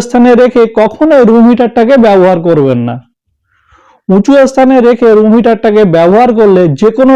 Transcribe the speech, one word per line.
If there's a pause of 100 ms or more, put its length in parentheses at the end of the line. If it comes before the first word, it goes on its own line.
স্থানে
রেখে (120)
কখনোই
রুম
হিটারটাকে
ব্যবহার
করবেন
না। (1120)
উঁচু (160)
স্থানে
রেখে
রুম
হিটারটাকে (120)
ব্যবহার
করলে (160)
যে
কোনো